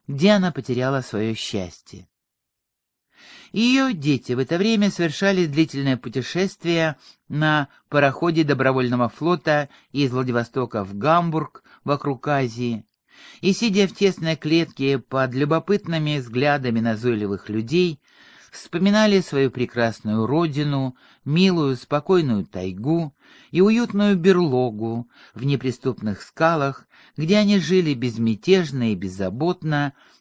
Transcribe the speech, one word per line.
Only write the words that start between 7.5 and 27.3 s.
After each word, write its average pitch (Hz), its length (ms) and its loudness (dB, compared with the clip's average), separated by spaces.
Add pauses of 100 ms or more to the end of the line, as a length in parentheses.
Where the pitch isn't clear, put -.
пароходе 156 560 2
добровольного 127 640 0
флота 151 600 -2 (220)
из 135 200 0
Владивостока 120 760 -2
в 101 120 -12
Гамбург, 160 680 0 (220)
вокруг 139 440 -4
Азии, 120 560 -2 (560)
и, 196 120 2
сидя 202 340 2
в - 80 -6
тесной 160 420 0
клетке 151 600 0
под 131 360 -2
любопытными 160 840 -2
взглядами 127 600 0
назойливых 110 680 -2
людей, 135 520 -2 (520)
вспоминали 202 720 2
свою 135 280 0
прекрасную 113 760 -2
родину, 143 680 -2 (300)
милую, 160 500 2
спокойную 147 680 0
тайгу 110 720 -4 (340)
и 170 120 2
уютную 208 540 2
берлогу 127 920 0 (260)
в 113 100 -10
неприступных 127 800 -2
скалах, 160 640 -2 (300)
где 160 220 2